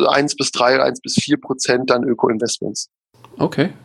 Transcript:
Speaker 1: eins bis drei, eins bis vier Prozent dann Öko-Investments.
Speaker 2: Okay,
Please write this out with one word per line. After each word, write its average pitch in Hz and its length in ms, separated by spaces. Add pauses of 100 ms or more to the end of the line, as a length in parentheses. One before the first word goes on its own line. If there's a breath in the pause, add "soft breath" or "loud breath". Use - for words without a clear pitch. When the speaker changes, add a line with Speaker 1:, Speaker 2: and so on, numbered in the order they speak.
Speaker 1:
eins 143 260
bis 135 160
drei, 127 320
eins 127 200
bis - 120
vier 143 240
Prozent 131 520
dann 123 140
Öko-Investments. 110 840 (480)
Speaker 2:
Okay, - 380 (100)